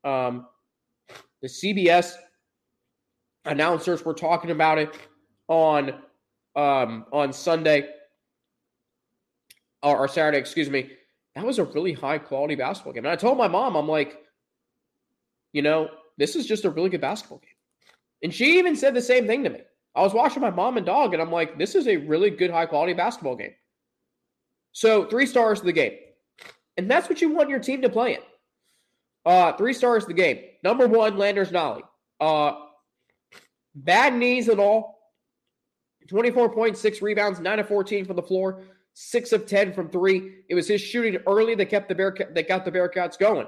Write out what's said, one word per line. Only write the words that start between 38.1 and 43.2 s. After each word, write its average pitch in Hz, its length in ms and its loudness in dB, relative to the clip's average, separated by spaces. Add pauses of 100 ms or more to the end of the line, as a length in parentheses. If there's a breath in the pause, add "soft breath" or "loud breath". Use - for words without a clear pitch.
the 175 60 -4
floor, 190 420 -4 (280 loud breath)
six 240 400 -4
of 214 140 0
ten 196 260 0
from 175 160 -6
three. 190 600 -2
It 175 40 -2
was 170 140 0
his 202 140 0
shooting 220 440 -4
early 220 280 2
that 196 160 -2
kept 202 180 0
the 185 60 -2
Bearca-, 190 400 -4
that 165 120 -2
got 185 200 -2
the 175 40 -4
Bearcats 180 480 -2
going. 190 300 2